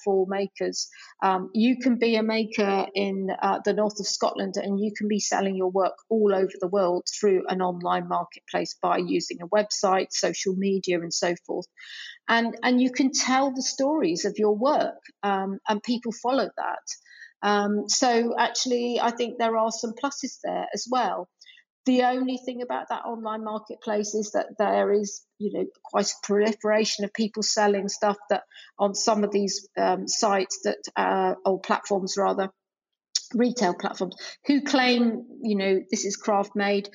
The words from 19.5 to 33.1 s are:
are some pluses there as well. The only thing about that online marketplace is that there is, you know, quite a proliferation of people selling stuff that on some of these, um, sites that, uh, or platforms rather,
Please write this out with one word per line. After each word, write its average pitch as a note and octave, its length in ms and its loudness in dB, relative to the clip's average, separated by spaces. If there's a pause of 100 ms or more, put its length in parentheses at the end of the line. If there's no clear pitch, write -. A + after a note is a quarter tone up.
are A3 160 2
some A3 220 -6
pluses - 500 -8
there F3+ 280 -4
as G3+ 160 -6
well. G3 400 -2 (580)
The B3+ 160 6
only B3+ 340 2
thing B3 240 -8
about B3 300 -6
that - 160 -6
online A3 360 -6
marketplace G#3+ 720 -4
is G#3+ 180 -4
that - 260 -2
there G3+ 340 2
is, G3+ 300 0 (160)
you G#3 160 -4
know, E3+ 100 -2 (180)
quite - 260 0
a - 140 -4
proliferation G#3+ 840 2
of - 80 -10
people G#3+ 280 -2
selling G3+ 460 2
stuff G3+ 300 -2 (100)
that - 140 0 (360)
on G3 160 2
some G#3 300 2
of G3+ 80 0
these, G3+ 340 -2 (120)
um, F#3+ 280 2
sites G3 580 0
that, G3+ 120 0 (180)
uh, F#3+ 420 2 (100)
or F#3+ 120 2
platforms F#3+ 600 -2
rather, F#3+ 320 0 (800)